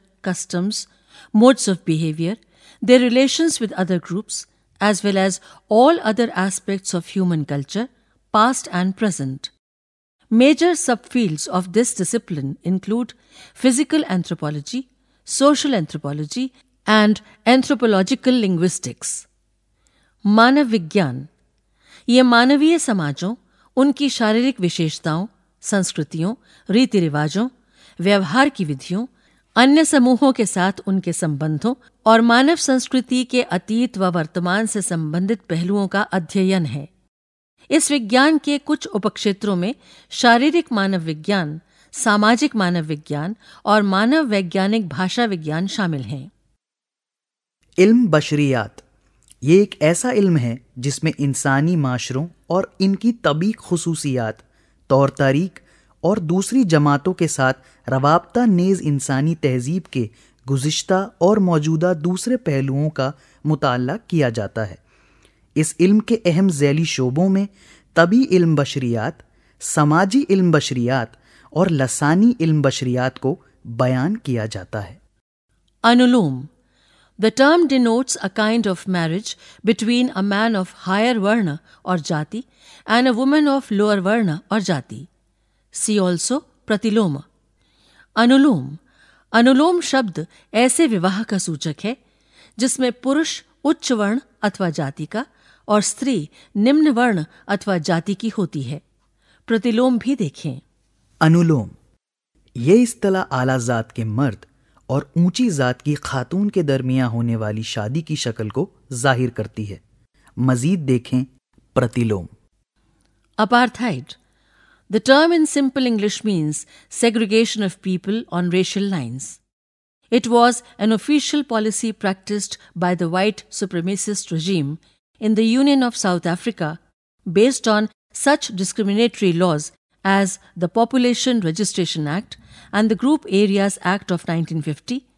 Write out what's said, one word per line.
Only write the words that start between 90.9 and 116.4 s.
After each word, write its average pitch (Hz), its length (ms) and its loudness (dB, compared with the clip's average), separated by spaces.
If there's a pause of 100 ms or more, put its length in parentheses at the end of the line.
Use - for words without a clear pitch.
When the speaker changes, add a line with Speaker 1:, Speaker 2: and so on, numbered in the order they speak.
Speaker 1:
का 208 140 -4
सूचक 160 460 -6
है 226 140 -6 (640)
जिसमें 254 320 0
पुरुष 277 500 -4 (220)
उच्च - 280 -2
वर्ण 214 280 0 (220)
अथवा 196 280 -2
जाति 151 360 -6
का 226 200 -8 (420)
और 208 140 2
स्त्री 208 480 -4 (260)
निम्न 285 340 4
वर्ण 226 360 0 (220)
अथवा 196 300 -2
जाति 170 360 -2
की 220 160 -6
होती 170 320 -6
है। 135 200 -10 (640)
प्रतिलोम 240 500 0
भी 262 180 -4
देखें। 143 440 -6 (600)
Speaker 2:
अनुलोम, 160 480 4 (880)
ये 131 180 4
इस्तला 208 460 2
आला 131 360 -2
जात 117 340 -4
के 117 120 -8
मर्द 110 420 -4 (440)
और 135 280 -4
ऊंची 180 320 2
जात 131 320 0
की 147 140 -2
खातून 160 540 -4
के 190 140 -2
दरमियां 131 460 0
होने 117 260 -2
वाली 107 280 -6
शादी 117 380 -6
की 156 140 -8
शक्ल 113 340 -6
को 139 200 -6 (220)
जाहिर 123 380 0
करती 107 360 -10
है। 101 160 -16 (580)
मजीद 131 400 0
देखें 127 440 -2 (520)
प्रतिलोम। 113 520 -2 (1120)
Speaker 1:
Apartheid. 220 760 -2 (760)
The 214 100 0
term 302 320 4
in 320 120 2
simple 269 400 0
English 214 380 -2
means 156 420 -2 (240)